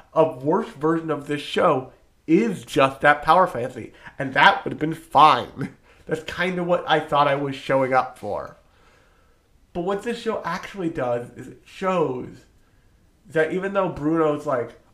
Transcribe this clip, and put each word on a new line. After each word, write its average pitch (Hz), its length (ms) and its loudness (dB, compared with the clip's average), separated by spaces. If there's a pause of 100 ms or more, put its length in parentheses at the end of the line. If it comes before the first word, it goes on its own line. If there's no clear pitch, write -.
(140)
A 160 100 4
worse 160 460 -2
version 160 400 -2
of 143 160 -6
this 147 140 -4
show 156 520 0 (340)
is 185 380 2
just 135 380 2
that 147 200 4
power 175 240 6
fantasy, 123 460 -8 (260)
and 131 160 -6
that 175 300 6
would 143 80 -6
have - 80 -10
been 156 140 -2
fine. 139 840 4 (140)
<laughs> - 160 -20
That's - 180 -6
kinda 180 400 -4
what 175 240 0
I 156 100 4
thought 143 300 0
I 139 80 0
was 143 180 -4
showing 135 380 -2
up 127 260 -2
for. 90 380 -10 (1160)
But 175 100 -6
what 202 200 -4
this 240 160 -6
show - 260 -6
actually 175 460 -6
does 120 460 -4
is 127 100 -16
it - 180 -20
shows 160 800 -4 (800)
that 156 260 0
even 190 220 -4
though 185 160 0
Bruno's 147 560 0
like, 123 340 -4 (140)